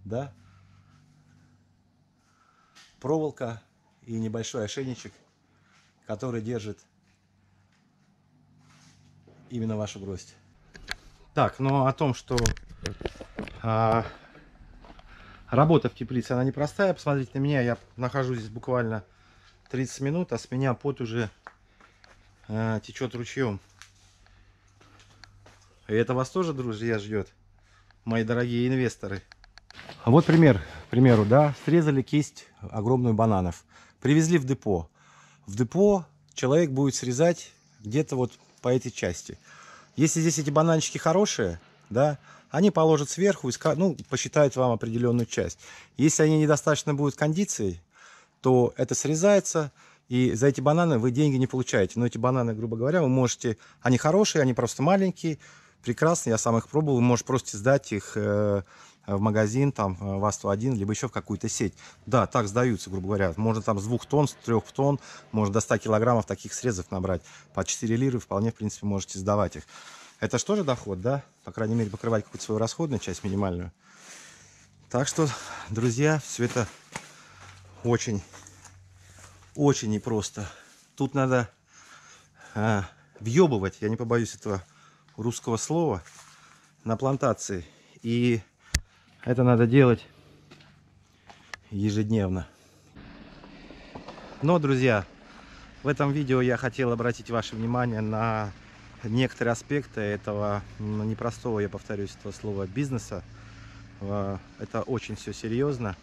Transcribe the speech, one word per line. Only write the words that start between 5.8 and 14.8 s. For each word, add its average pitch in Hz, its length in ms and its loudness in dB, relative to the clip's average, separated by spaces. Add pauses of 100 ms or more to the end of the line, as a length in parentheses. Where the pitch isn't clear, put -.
который 117 360 -6
держит 107 380 -6 (2750)
именно 113 280 -4
вашу 104 220 -6
гроздь. 98 360 -12 (1000)
Так, 123 260 0
но 135 260 2
о 131 80 2
том, 139 200 0
что, - 420 0 (1040)
а, 113 440 2 (1400)